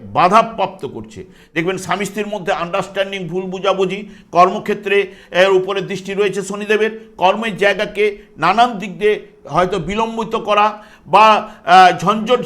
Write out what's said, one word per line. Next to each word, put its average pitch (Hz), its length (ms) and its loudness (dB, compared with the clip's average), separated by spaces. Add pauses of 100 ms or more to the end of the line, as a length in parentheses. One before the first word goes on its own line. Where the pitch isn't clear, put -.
(180)
বাধাপ্রাপ্ত 190 680 2 (100)
করছে। - 240 -16 (360)
দেখবেন 170 220 -2
স্বামী 185 280 -4
স্ত্রীর 202 280 -8
মধ্যে 190 180 -6 (120)
আন্ডারস্ট্যান্ডিং, 196 560 -6 (120)
ভুল 185 120 -6 (100)
বুঝাবুঝি, 190 460 -2 (320)
কর্মক্ষেত্রে, 202 680 0 (340)
এর 185 280 4
উপরে 196 220 -4
দৃষ্টি 185 320 -8
রয়েছে 196 280 -2
শনিদেবের, 208 500 -2 (260)
কর্মের 208 400 0
জায়গাকে 202 480 0 (320)
নানান 208 340 2 (100)
দিক 202 180 -10
দিয়ে 208 160 2 (380)
হয়তো 180 260 0
বিলম্বিত 226 560 -4
করা 208 300 2 (480)
বা, 208 120 8 (100)
আহ, 185 560 6 (100)
ঝঞ্ঝট 220 440 0